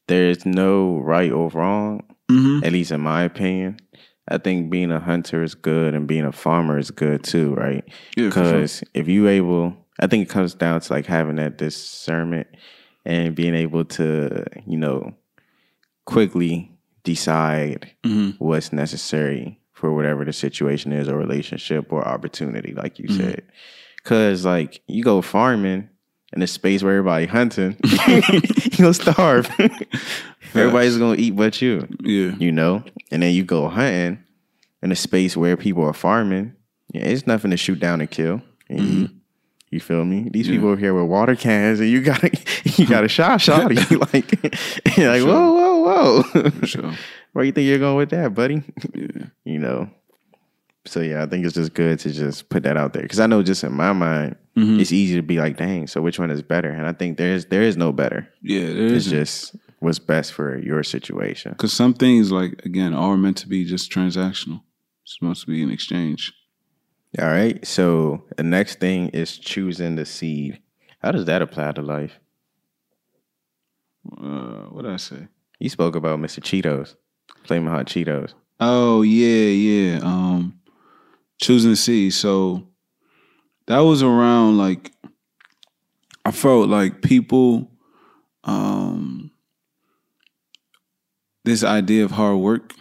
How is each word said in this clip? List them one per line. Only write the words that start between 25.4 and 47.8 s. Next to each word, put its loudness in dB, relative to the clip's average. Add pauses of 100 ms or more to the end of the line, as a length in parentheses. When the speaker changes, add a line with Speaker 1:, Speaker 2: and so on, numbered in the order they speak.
Speaker 1:
in -2
a 0
space -2
where 2
everybody 2
hunting, 0
<laughs> 2 (220)
you 6 (560)
gonna 8
starve. 4
<laughs> -8
Speaker 2:
Facts. -2
Speaker 1:
Everybody's 4
gonna 2
eat 0
but 0
you, 0 (140)
Speaker 2:
Yeah. 0
Speaker 1:
you 0
know? 0 (260)
And 0
then 2
you 2
go 0
hunting -2 (640)
in -2
a 0
space 0
where 2
people 0
are 0
farming. 0 (400)
Yeah, -8
it's -2
nothing 0
to 0
shoot -2
down -2
and -8
kill -4 (260)
and -6
Speaker 2:
Mm-hmm. 0
Speaker 1:
eat. -6 (600)
You -6
feel -2
me? -2
These -2
Speaker 2:
Yeah. 0
Speaker 1:
people 2
over 0
here 0
with 2
water 2
cans 2
and 2
you 4
gotta, 2 (220)
<laughs> -8
you 4
gotta 4
shot, 2
shot. 6
<laughs> 2
Like, 2
<laughs> -
you're 6
like, 0
Speaker 2:
For -2
sure. 4
Speaker 1:
"Whoa, 6
whoa, 4
whoa." 2
<laughs> -10
Speaker 2:
For 0
sure. -8 (400)
Speaker 1:
Where 0
you 0
think 2
you're 4
going 2